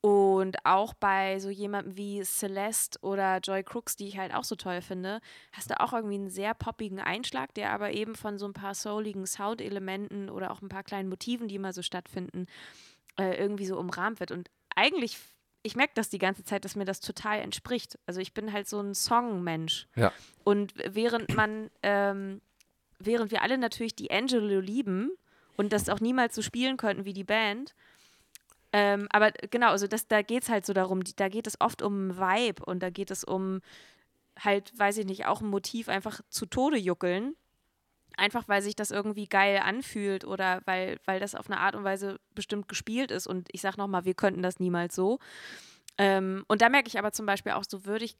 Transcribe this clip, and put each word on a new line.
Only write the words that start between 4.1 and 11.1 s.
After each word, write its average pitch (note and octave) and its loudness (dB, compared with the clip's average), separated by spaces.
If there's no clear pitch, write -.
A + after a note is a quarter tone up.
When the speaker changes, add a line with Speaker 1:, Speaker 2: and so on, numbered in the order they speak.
Speaker 1:
halt F#3+ -6
auch - 0
so - -4
toll F3+ -6
finde, F#3+ -6
hast - -10
du - -2
auch - 2
irgendwie G#3+ -2
einen G3 -6
sehr G3 -4
poppigen G#3 -8
Einschlag, B3+ -4
der G3+ -4
aber G3+ -4
eben G#3+ -4
von G#3 -6
so G3+ -8
ein G3+ -8
paar G3 -8
souligen G#3 -6
Soundelementen G3+ -6
oder F#3+ -6
auch - -8
ein G3 -14
paar F#3+ -10
kleinen F#3+ -6
Motiven, A#3 -4